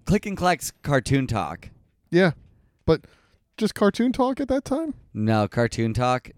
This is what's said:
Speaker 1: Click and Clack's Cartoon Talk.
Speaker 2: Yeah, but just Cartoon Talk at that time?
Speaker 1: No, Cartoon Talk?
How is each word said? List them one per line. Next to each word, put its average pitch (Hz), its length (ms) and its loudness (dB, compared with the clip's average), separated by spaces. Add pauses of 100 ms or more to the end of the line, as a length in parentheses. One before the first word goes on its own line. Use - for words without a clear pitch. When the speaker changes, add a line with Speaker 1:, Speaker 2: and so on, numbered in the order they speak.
Speaker 1:
Click 202 220 2
and 196 100 -6
Clack's 175 360 -2 (120)
Cartoon 135 420 0
Talk. 87 440 -6 (420)
Speaker 2:
Yeah, 175 180 6 (560)
but 160 200 2 (500)
just - 180 -2
Cartoon 226 380 2
Talk 262 260 0
at 285 80 -4
that 262 180 -2
time? 302 300 -4 (180)
Speaker 1:
No, 107 360 2
Cartoon 113 440 -2
Talk? 123 460 -2